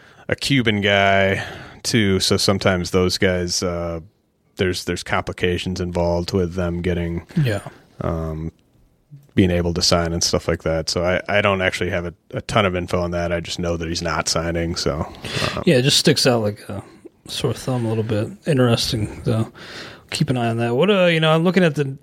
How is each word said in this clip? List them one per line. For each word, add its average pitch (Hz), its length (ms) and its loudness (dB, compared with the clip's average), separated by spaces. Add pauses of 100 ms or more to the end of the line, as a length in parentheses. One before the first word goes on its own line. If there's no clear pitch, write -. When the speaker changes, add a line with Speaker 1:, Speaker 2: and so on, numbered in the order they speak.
(260)
Speaker 1:
a - 80 -4
Cuban 117 460 2
guy 98 640 4 (380)
too, 98 360 2
so - 160 2
sometimes 95 540 2
those 92 260 2
guys, 90 460 0
uh, 85 380 -4 (560)
there's, - 280 -2
there's 87 200 -4
complications 90 760 -2
involved 87 520 -2
with 90 220 0
them 87 280 -4
getting, 87 420 -2 (160)
Speaker 2:
Yeah. 110 200 0 (400)
Speaker 1:
um, 80 500 -4 (840)
being 92 180 4
able 87 200 0
to 85 80 -4
sign 82 320 2
and 87 100 -2
stuff - 260 0
like 82 160 -2
that. 80 260 -2
So 87 140 -2
I, 90 240 0
I 101 120 2
don't 98 220 2
actually 92 280 -2
have 90 160 -4
a, 82 80 -10 (180)
a 120 80 -6
ton 107 260 2
of 90 80 0
info 87 260 -2
on 87 120 -2
that. 85 180 -2
I 85 80 -2
just 82 220 -8
know 85 160 -2
that 82 120 -6
he's 85 140 -4
not 82 260 -4
signing. 85 460 -2
So, - 220 -2 (580)
um, - 100 -6
Speaker 2:
Yeah, 160 120 4
it 123 60 4
just 135 140 4
sticks - 300 2
out 120 160 2
like 104 260 -4
a 101 140 -8 (460)
sore - 260 -4
thumb 123 320 -4
a - 20 -2
little 110 140 -2
bit. 110 260 -2 (200)
Interesting, 120 720 2
though. 110 300 0 (580)
Keep - 200 0
an 131 60 0
eye 120 120 0
on 117 80 0
that. 120 180 0
What, 165 160 4
uh, 185 160 6
you 165 140 4
know, 160 120 6
I'm 160 120 4
looking 180 180 4
at 160 140 4
the, 139 260 -2